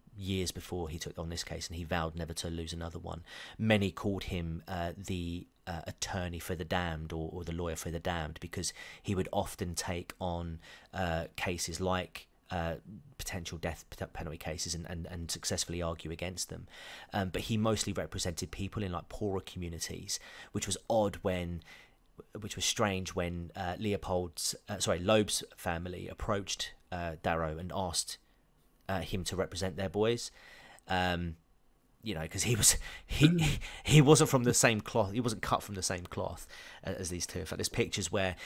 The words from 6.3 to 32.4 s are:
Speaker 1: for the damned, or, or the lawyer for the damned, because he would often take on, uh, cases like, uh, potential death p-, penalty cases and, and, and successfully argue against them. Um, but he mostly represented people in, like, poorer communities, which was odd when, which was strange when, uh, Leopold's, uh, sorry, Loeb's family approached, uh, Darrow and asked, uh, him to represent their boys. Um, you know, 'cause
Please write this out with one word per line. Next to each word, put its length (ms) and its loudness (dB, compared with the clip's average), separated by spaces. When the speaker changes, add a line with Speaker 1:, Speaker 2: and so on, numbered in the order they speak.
Speaker 1:
for 160 -4
the 80 -4
damned, 480 0
or, 200 -2
or 120 -6
the 80 -4
lawyer 240 0
for 160 -6
the 80 -2
damned, 400 -2
because 320 -4
he 140 0
would 180 2
often 440 -2
take 440 -4
on, 380 -2
uh, 340 0
cases 440 -2
like, 460 0
uh, 240 0
potential 420 -6
death 320 -4
p-, 220 -8
penalty 260 -8
cases 360 -4
and, 120 -6
and, 200 -6
and 240 -6
successfully 520 -2
argue 280 -2
against 380 -4
them. 180 -10
Um, 160 2
but 140 -2
he 140 0
mostly 360 4
represented 580 -4
people 320 -4
in, 80 -2
like, 180 -4
poorer 320 -2
communities, 800 -6
which 160 -2
was 100 0
odd 320 4
when, 400 0
which 160 -8
was 80 -2
strange 500 2
when, 400 -2
uh, 240 -2
Leopold's, 800 0
uh, 120 -4
sorry, 180 2
Loeb's 460 4
family 520 -4
approached, 640 -4
uh, 220 -2
Darrow 340 2
and 160 -6
asked, 460 -2
uh, 120 0
him 220 -4
to 140 -4
represent 400 -2
their 140 -2
boys. 400 2
Um, 480 2
you 120 -2
know, 140 -2
'cause 160 0